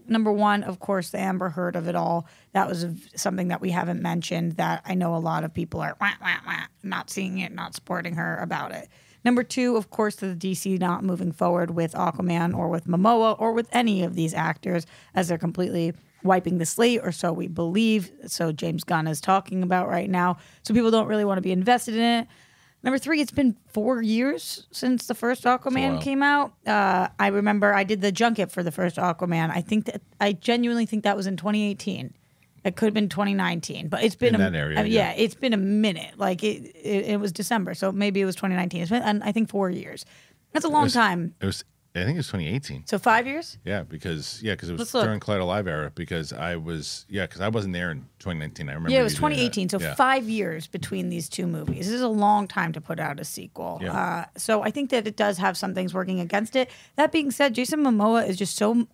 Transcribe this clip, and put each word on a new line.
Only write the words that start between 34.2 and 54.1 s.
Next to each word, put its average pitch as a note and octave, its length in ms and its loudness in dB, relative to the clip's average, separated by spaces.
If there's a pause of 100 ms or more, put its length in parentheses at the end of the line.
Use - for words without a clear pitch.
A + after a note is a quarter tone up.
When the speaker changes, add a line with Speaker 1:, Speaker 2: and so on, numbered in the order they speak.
Speaker 2:
In G3+ 60 6
Speaker 1:
a, F#3+ 100 4
Speaker 2:
that E3+ 80 -2
area, D3 220 0
Speaker 1:
uh, - 20 2
Speaker 2:
yeah. G#3+ 300 4
Speaker 1:
yeah, - 40 -6
it's A3 200 2
been B3+ 180 0
a - 40 2
minute. G3 600 0
Like, G3 240 0
it, G#3 220 -2 (200)
it, G3+ 280 0
it G3+ 80 2
was G3+ 120 0
December, F#3+ 400 -2
so F#3+ 200 -2
maybe G3 280 0
it G3 60 4
was F#3 80 0
twenty F#3 220 -2
nineteen. F3+ 260 -2
It's E3+ 80 -2
been, A3 320 2
I G#3 100 -2
think, A3+ 160 2
four G3 220 0
years. - 340 -8 (480)
That's D#4 120 0
a E4 40 2
long D4 140 4
Speaker 2:
It C#4+ 40 4
was, B3+ 80 2
Speaker 1:
time. F3+ 460 2
Speaker 2:
it G2 60 -2
was, - 180 -4 (300)
I F2 100 -2
think C#3+ 100 2
it F3 40 -4
was C#3+ 100 -4
twenty F2 200 -4
eighteen. G#2 380 -6
Speaker 1:
So G3+ 120 -2
five A#3+ 280 4
years? D#4 380 -8
Speaker 2:
Yeah, F#3+ 180 -2
because, D#2+ 600 -8
yeah, G#2+ 120 0
'cause E2+ 140 -8
it F2 40 -4
was E2 80 -6
Speaker 1:
Let's A#3 140 -6
look. B3 100 2
Speaker 2:
during G#2+ 160 0
Collider G2 260 -2
Live F#2+ 200 -2
era, D#2 280 -4
because E2 380 -6
I E2+ 240 -6
was, D#2+ 520 -8
yeah, F#2+ 180 -4
'cause F2 140 -12
I G2 80 -2
wasn't G#2 260 -2
there F2 160 -2
in C2+ 160 -8 (120)
twenty E2+ 220 -6
nineteen. D2+ 280 -8
I C#2 40 -8
remember D#2+ 200 -4
Speaker 1:
Yeah, C4 80 4
it - 40 4
was G#3 100 0
Speaker 2:
you - 60 -6
doing - 100 2
that. D4 60 -2
Speaker 1:
twenty B3 100 2
eighteen, F#3+ 220 -2
so G3 120 -2
Speaker 2:
Yeah. D#3 140 -4
Speaker 1:
five C4 340 2
years E3+ 400 -4
between F3+ 400 -6
these E3+ 200 -6
two F3 180 -4
movies. D#3+ 400 -4
This G#3+ 80 -2
is B3 80 -2
a B3 60 2
long G#3 380 4
time E3+ 280 -2
to D#3 60 -10
put D#3+ 200 -6
out D3 200 -4
a - 40 -8
sequel. - 580 -10
Speaker 2:
Yeah. - 160 -4
Speaker 1:
Uh, E3+ 260 -2 (120)